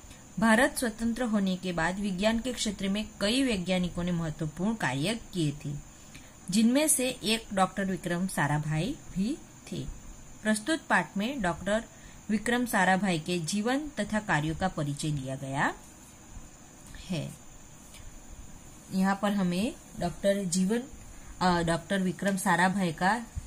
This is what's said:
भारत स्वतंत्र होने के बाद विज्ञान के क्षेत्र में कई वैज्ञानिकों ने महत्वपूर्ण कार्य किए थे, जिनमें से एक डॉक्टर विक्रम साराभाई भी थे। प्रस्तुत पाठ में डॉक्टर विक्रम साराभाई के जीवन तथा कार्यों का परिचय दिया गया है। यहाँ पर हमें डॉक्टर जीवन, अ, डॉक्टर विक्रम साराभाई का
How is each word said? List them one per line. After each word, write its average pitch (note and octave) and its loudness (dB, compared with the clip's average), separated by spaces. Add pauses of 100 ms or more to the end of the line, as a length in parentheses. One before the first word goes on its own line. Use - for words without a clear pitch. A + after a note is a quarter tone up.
(400)
भारत A3+ 6
स्वतंत्र A#3 -2
होने G3 2
के F3+ -4
बाद E3+ 0
विज्ञान G3+ 2
के B3 -2
क्षेत्र G3 -2
में G#3+ -2 (120)
कई A#3 4
वैज्ञानिकों F3+ 0
ने F3+ 0
महत्वपूर्ण E3 -2
कार्य E3+ 0 (120)
किए D#3 2 (120)
थे, C#3+ -6 (760)
जिनमें A#3+ 6
से B3+ 2
एक A3 -2
डॉक्टर F#3+ 2
विक्रम F3 -2
साराभाई D#3 0 (200)
भी A3 0 (340)
थे। C#3 -6 (560)
प्रस्तुत G#3+ 0 (100)
पाठ F#3+ 2
में A#3 -2
डॉक्टर F#3+ 0 (440)
विक्रम A#3 2
साराभाई F#3+ 4
के F3 -2
जीवन G#3 -2 (120)
तथा G#3 -2
कार्यों D#3+ 0
का F#3 0
परिचय D3+ -2
दिया C3+ -4
गया C#3 -2 (1300)
है। D3 -4 (1600)
यहाँ F#3+ 4
पर G3+ 2
हमें G3 2 (280)
डॉक्टर G3 2
जीवन, F#3 2 (580)
अ, F3 4
डॉक्टर E3 0
विक्रम F#3 0
साराभाई F#3 4
का G3+ 2 (240)